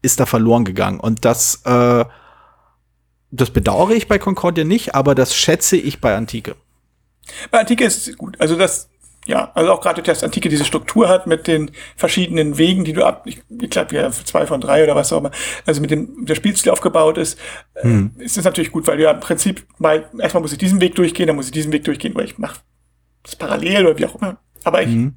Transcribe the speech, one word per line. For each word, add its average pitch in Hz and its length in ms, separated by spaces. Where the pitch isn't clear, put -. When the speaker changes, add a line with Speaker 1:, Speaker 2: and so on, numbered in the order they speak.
Speaker 1:
ist - 180
da 123 60
verloren 117 380
gegangen. 95 360
Und 110 240
das, - 400
äh, 123 400
das 123 180
bedauere - 460
ich 214 100
bei 202 140
Concordia 175 420
nicht, 190 320
aber 135 220
das 127 180
schätze - 420
ich - 240
bei 110 140
Antike. 113 400
Speaker 2:
Bei 233 100
Antike 233 240
ist - 220
es - 100
gut. - 240
Also 160 160
das, - 340
ja, - 300
also 170 160
auch 175 100
gerade, 175 220
dass - 220
Antike 165 240
diese 147 160
Struktur 180 440
hat 185 200
mit 160 180
den 156 240
verschiedenen 165 640
Wegen, 180 260
die 156 80
du 165 140
ab, - 180
ich, - 240
ich 233 220
glaub, - 220
ja, 139 180
zwei - 360
von 135 140
drei 143 220
oder 147 140
was 147 160
auch 160 60
immer, 147 120
also 147 160
mit 147 120
dem, - 340
der 156 80
Spielstil - 380
aufgebaut 160 460
ist, - 200
äh, - 100
Speaker 1:
Hm. 107 340
Speaker 2:
ist 247 180
es 175 80
natürlich 180 280
gut, 156 160
weil 151 80
du 156 80
ja 151 80
im - 80
Prinzip - 440
mal, 156 400
erstmal - 240
muss 151 100
ich 143 60
diesen 190 220
Weg 180 160
durchgehen, 170 320
dann 156 80
muss 131 100
ich 127 60
diesen 151 200
Weg 147 120
durchgehen, - 320
weil - 80
ich - 140
mach - 180
das - 140
parallel 170 500
oder 156 120
wie - 80
auch - 100
immer. 190 220
Aber 175 180
ich, 147 60
Speaker 1:
Mhm. 120 280